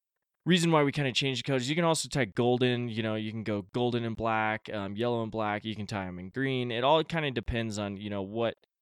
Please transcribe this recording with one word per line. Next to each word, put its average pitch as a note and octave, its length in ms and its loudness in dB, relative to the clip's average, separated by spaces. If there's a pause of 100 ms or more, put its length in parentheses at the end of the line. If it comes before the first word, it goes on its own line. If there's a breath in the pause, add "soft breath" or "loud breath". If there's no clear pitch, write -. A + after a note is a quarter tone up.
(460)
reason E3+ 260 4
why D3+ 120 6
we C#3 100 2
kinda C#3 180 0
change B2+ 280 0
the A#2 40 -8
colors, C3 260 0
you D3+ 60 0
can E3+ 80 2
also E3 240 2
tie C3 180 0
golden, B2 640 2
you A2 160 -4
know, A2 120 0
you G#2+ 160 -4
can A2 120 -6
go G#2 300 -2
golden A#2+ 320 2
and A2+ 100 -4
black, A2 580 0
um, G2+ 220 -6
yellow A#2 280 0
and A2 100 -6
black, G#2+ 320 -2
you A2 100 -4
can G#2 100 -8
tie F#2+ 220 -4
'em F2+ 100 -8
in F2+ 120 -10
green. B2+ 420 -2
It A#2+ 140 0
all D#3 180 4
kinda D3+ 280 -2
depends A#2 460 -2
on, G2+ 200 -4
you G#2 120 -8
know, G2+ 120 -2
what G#2+ 340 -2 (260)